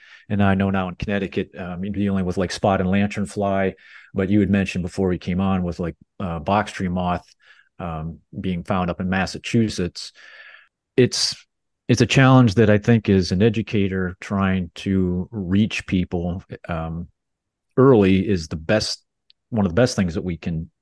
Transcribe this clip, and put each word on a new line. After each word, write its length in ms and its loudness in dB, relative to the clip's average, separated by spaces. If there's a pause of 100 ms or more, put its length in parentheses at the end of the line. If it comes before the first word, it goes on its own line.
(300)
and 120 0
I 120 4
know 160 0
now 180 -2
in 80 -12
Connecticut, 640 -4
um, 260 -10
you're 80 -8
dealing 340 -2
with, 120 -4
like, 140 -2
spotted 340 0
lanternfly, 880 -2 (400)
but 160 -2
you 100 4
had 120 2
mentioned 320 -2
before 260 -2
we 80 -2
came 240 -4
on 220 0
with, 160 -6
like, 160 -6 (240)
uh, 200 -6
box 320 0
tree 160 -6
moth, 380 -4 (540)
um, 400 -10 (200)
being 240 -4
found 280 -2
up 100 -6
in 80 -4
Massachusetts. 1040 -2 (800)
It's, 400 2 (520)
it's 140 4
a 40 6
challenge 480 6
that 160 4
I 80 6
think, 320 2
as 220 4
an 100 2
educator, 760 0
trying 560 -2
to 560 -2
reach 560 -2
people, 560 -4 (240)
um, 400 -6 (680)
early 520 6
is 180 -2
the 100 -8
best, 460 -2 (460)
one 160 0
of 60 0
the 100 2
best 140 2
things 180 0
that 100 -6
we 140 -6
can 320 -6 (120)